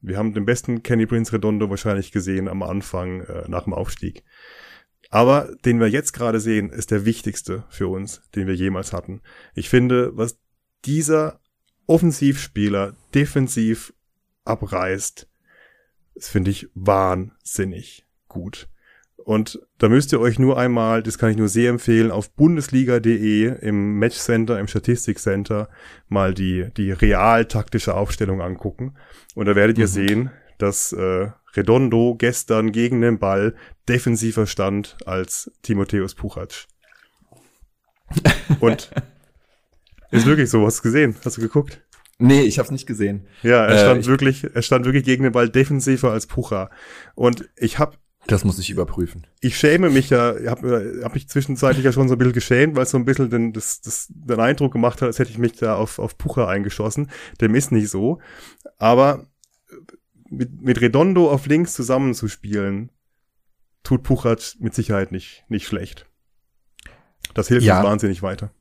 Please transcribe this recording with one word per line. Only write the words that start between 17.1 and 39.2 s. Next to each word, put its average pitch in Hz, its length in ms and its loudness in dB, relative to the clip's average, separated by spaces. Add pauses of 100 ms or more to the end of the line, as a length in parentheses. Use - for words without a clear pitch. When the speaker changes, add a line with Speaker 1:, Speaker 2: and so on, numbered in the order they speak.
Speaker 1:
gut. - 400 -14 (560)
Und 110 360 -4 (160)
da 107 140 4
müsst 139 220 4
ihr 127 80 2
euch 117 180 0
nur 131 180 4
einmal, 113 460 0
das 110 160 -8
kann 117 120 2
ich 107 60 0
nur 110 140 2
sehr 117 180 2
empfehlen, 113 420 2
auf 101 200 -6
bundesliga 135 640 2
punkt 113 120 0
de 110 540 2
im 104 380 -2
Matchcenter, 113 600 0
im 101 100 -6
Statistikcenter 104 1000 -4 (400)
mal 98 240 0
die, 92 360 -4 (100)
die 98 140 -2
real 107 520 4
taktische 107 500 -4
Aufstellung 95 460 -4
angucken. 92 540 -10 (400)
Und 110 100 -4
da 101 100 2
werdet 107 220 4
ihr 113 80 4
Speaker 2:
Mhm. 95 60 0
Speaker 1:
sehen, 104 400 0 (260)
dass, - 380 -4
äh, 92 340 -2 (260)
Redondo 117 640 2
gestern 113 540 0
gegen 117 300 0
den 117 160 2
Ball 101 360 0 (320)
defensiver 113 600 0
stand 101 580 -4
als - 460 -8 (100)
Timotheus 98 540 -4
Puchac. - 520 -14 (1900)
Und 113 300 0 (640)